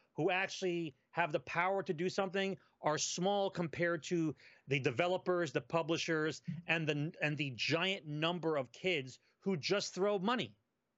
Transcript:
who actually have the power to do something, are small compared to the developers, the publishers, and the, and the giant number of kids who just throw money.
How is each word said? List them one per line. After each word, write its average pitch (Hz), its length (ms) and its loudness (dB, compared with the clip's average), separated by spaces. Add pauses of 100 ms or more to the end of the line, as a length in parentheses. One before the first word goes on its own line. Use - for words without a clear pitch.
(160)
who 165 160 2
actually 180 640 -2 (160)
have 165 200 0
the 160 100 2
power 185 420 0
to 190 100 -2
do 170 160 -2
something, 196 480 0 (240)
are 151 160 2
small 196 540 2
compared 170 540 0
to 165 300 0 (320)
the 139 120 2
developers, 175 720 2
the 147 100 0
publishers, 160 800 0 (260)
and 165 200 0
the, 147 240 0 (100)
and 151 160 0
the 139 180 -4
giant 165 520 0
number 160 500 0
of 127 140 -2
kids 147 480 -2 (220)
who 196 140 0
just 175 380 0
throw 202 240 2
money. 190 380 0 (420)